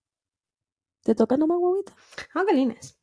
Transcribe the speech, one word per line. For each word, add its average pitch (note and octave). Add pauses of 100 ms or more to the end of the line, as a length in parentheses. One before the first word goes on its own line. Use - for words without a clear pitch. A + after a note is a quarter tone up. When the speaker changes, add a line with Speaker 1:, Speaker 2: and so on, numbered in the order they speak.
(1040)
Speaker 1:
¿Te A3+
toca B3+
nomás, D#4
guaguita? F#4 (400)
Speaker 2:
Ah, F4
qué G4+
linda C4
es. -